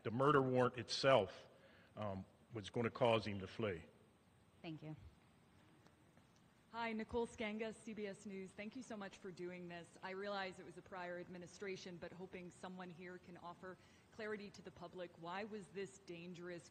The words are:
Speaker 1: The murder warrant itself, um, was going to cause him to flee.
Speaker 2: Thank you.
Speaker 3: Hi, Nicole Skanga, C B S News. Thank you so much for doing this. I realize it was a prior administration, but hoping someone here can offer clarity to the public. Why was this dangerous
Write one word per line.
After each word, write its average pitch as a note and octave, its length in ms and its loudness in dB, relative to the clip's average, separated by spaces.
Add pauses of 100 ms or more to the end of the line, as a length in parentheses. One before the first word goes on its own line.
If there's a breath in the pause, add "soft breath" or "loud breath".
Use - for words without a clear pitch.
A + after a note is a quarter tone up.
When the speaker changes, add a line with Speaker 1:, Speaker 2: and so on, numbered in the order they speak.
Speaker 1:
The A2+ 80 0
murder C#3 280 10
warrant B2+ 380 6
itself, A#2 540 8 (640 soft breath)
um, G2 260 -2 (300)
was G2+ 160 -4
going A#2+ 140 2
to A2 60 4
cause A2+ 360 6
him G2+ 140 0
to F#2+ 80 -4
flee. G2+ 320 0 (840)
Speaker 2:
Thank D#3+ 200 -8
you. D#3 120 -8 (1800)
Speaker 3:
Hi, A3+ 200 0
Nicole A3+ 340 2
Skanga, A3 480 -2 (100)
C A3+ 80 -6
B G#3 140 -4
S G3 200 -8
News. F#3+ 300 -6
Thank G#3+ 200 -8
you B3+ 60 -8
so A3+ 140 -6
much G3 240 -8
for F#3+ 120 -8
doing F3+ 360 -6
this. E3+ 200 -8 (160)
I F#3+ 80 -4
realize G3 460 -2
it F3+ 60 -12
was F3 140 -12
a E3+ 100 -16
prior F3 300 -4
administration, F3+ 840 -8
but E3+ 160 -8
hoping F3+ 360 -10 (100)
someone F#3 340 -8
here F3+ 300 -10
can F3 180 -14
offer F3 320 -10 (380 soft breath)
clarity G#3+ 400 -4
to F#3+ 80 -14
the F#3 80 -12
public. F3 400 -8 (100)
Why F3+ 300 -2
was G#3+ 120 -6 (120)
this F#3+ 320 -6
dangerous F3 640 -8